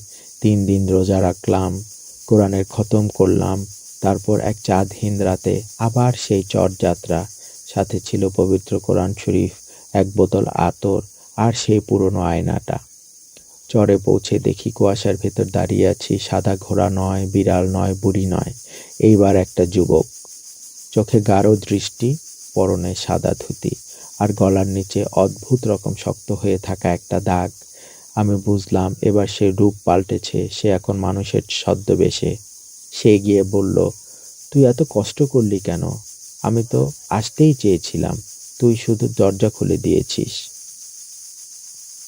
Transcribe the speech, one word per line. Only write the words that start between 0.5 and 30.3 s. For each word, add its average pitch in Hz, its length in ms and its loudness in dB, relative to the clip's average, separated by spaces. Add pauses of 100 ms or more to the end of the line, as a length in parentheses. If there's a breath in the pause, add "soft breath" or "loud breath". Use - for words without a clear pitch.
দিন 98 220 2
রোজা 95 340 2
রাখলাম, 92 640 0 (440)
কোরআনের 98 380 4
খতম 107 420 0
করলাম, 95 580 0 (360)
তারপর 101 380 0
এক 104 240 -4
চাঁদহীন 101 580 -2
রাতে 95 400 0 (160)
আবার 123 400 0
সেই 98 260 0
চর 95 280 0 (100)
যাত্রা। 87 460 -2 (400 loud breath)
সাথে 98 320 -2
ছিল 98 300 -2
পবিত্র 95 500 0
কোরআন 95 340 0 (120)
শরীফ, 95 260 0 (420 loud breath)
এক 95 220 2
বোতল 95 320 2
আতর, 95 540 -2 (340 loud breath)
আর 113 180 2
সেই 107 260 2
পুরনো 95 420 0
আয়নাটা। 85 580 -2 (880 loud breath)
চরে 101 280 4
পৌঁছে 98 420 0
দেখি 101 320 -4
কুয়াশার 101 460 0
ভেতর 101 280 -2
দাঁড়িয়ে 92 420 0
আছি, 98 320 -2
সাদা 95 380 -2
ঘোড়া 95 320 0
নয়, 95 360 -2
বিড়াল 95 420 2
নয়, 95 280 0
বুড়ি 98 300 0
নয়, 90 280 -2 (460 loud breath)
এইবার 98 360 6
একটা 90 300 2
যুবক। 90 400 2 (880)
চোখে 110 300 2
গাঢ় 101 340 4
দৃষ্টি, 107 640 -2 (360)
পরনে 95 420 0
সাদা - 380 -2
ধুতি। - 360 -8 (500 loud breath)
আর 104 140 0
গলার 98 340 2
নিচে 98 440 -4
অদ্ভুত 104 560 0
রকম 101 280 -2
শক্ত - 360 -8
হয়ে 101 260 -2
থাকা 92 360 -2
একটা 90 260 -4
দাগ। 90 320 -2 (640 loud breath)
আমি 104 200 2
বুঝলাম 98 640 0
এবার 101 260 2
সে 98 240 0
রূপ 101 320 2
পাল্টেছে, 98 680 0